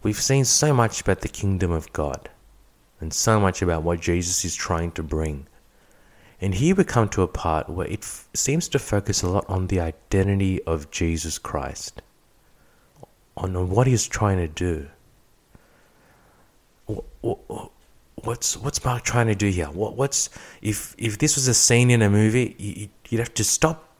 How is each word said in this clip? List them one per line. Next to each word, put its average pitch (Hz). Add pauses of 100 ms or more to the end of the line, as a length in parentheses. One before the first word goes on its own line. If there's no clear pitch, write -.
We've 107
seen 135
so 151
much 117
about -
the -
kingdom 95
of 82
God 73 (680)
and 78
so 110
much 95
about 85
what 87
Jesus 87
is 85
trying 85
to 80
bring. 78 (960)
And 92
here 151
we 185
come 110
to -
a 90
part 80
where 87
it -
f-, -
seems 160
to -
focus -
a 92
lot 92
on 92
the 92
identity 95
of 80
Jesus 82
Christ, - (1400)
on, 92
on 90
what 110
he's 123
trying 98
to 85
do. 78 (2000)
Wh-, 101 (180)
wh-, - (580)
what's, -
what's -
Mark 123
trying 120
to 110
do 101
here? 90
What, 82
what's, - (320)
if, -
if 107
this 151
was 135
a 127
scene 123
in 120
a 104
movie, 110
y-, 101
y-, 101 (200)
you'd 113
have 113
to 110
stop -